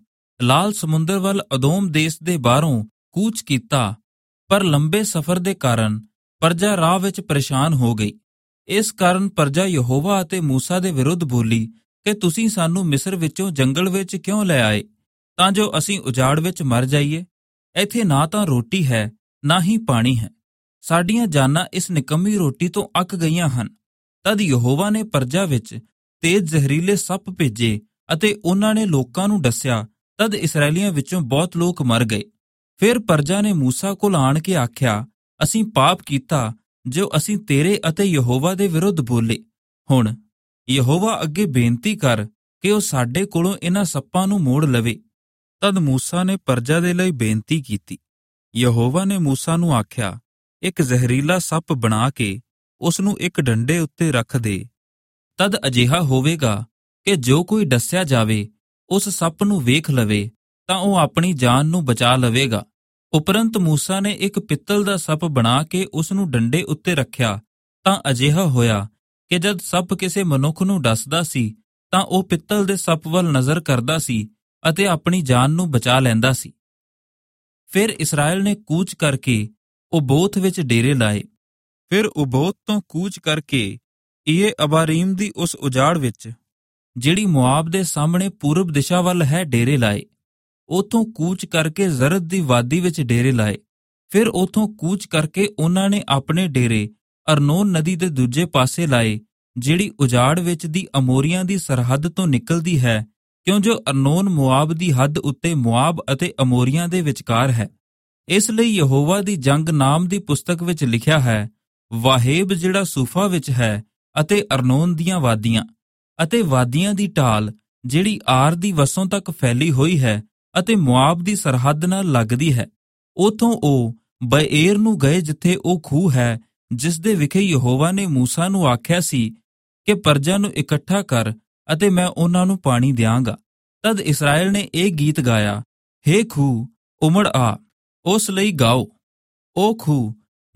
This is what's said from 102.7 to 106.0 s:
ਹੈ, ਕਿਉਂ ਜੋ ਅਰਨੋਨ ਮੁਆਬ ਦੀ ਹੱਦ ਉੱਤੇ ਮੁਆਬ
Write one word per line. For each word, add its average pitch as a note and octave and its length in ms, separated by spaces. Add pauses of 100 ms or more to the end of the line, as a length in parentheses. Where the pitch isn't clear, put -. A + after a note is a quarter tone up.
ਹੈ, A2 260 (380)
ਕਿਉਂ G3+ 160
ਜੋ A3 180
ਅਰਨੋਨ C#3+ 500
ਮੁਆਬ C#3+ 440
ਦੀ E3 200
ਹੱਦ C#3 260
ਉੱਤੇ E3 360
ਮੁਆਬ C3 420 (160)